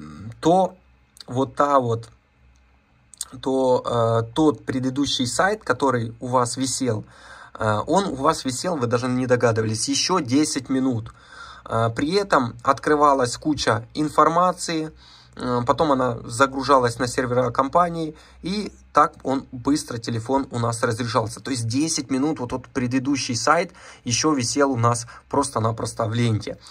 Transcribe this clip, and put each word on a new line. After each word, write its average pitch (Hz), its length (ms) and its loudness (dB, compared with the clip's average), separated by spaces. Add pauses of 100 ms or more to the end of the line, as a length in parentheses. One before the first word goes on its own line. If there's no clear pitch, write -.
(400)
то 180 360 4 (520)
вот 123 280 -4
та 143 240 4
вот, 117 300 -2 (1300)
то, 131 440 2
э, 113 480 2
тот 156 320 2
предыдущий 131 600 -2
сайт, 202 360 0
который 120 580 0
у 127 60 -8
вас 123 300 2
висел, 127 460 -2 (560)
э, 107 280 2
он 185 180 2
у 147 100 -4
вас 151 300 0
висел, 156 320 -4
вы 120 100 -2
даже 120 200 0
не 127 200 -2
догадывались, 113 600 2
еще 170 300 0
десять 143 500 0
минут. 131 440 -2 (520)
Э, 113 300 0
при 151 180 0
этом 160 500 2
открывалась 139 760 2
куча 117 480 0 (100)
информации, 160 960 2 (440)
э, 123 320 -2
потом 143 240 2
она 127 340 0
загружалась 131 720 2
на 127 80 0
сервера 123 440 0
компании, 160 640 0 (280)
и 190 280 -6 (220)
так 151 200 4 (100)
он 135 280 -2
быстро, 131 460 -2
телефон 123 540 -2
у 123 80 -4
нас 117 240 -2
разряжался. 117 580 -2
То 123 100 -6
есть 117 160 -4
десять 139 440 -2
минут 139 280 0
вот 123 100 -6
тот 123 200 -8
предыдущий 131 640 -2
сайт 165 360 2 (340)
еще 139 280 0
висел 139 380 2
у 127 60 0
нас 120 280 2 (240)
просто-напросто 117 760 -2
в 110 80 -4
ленте. 117 440 0 (140)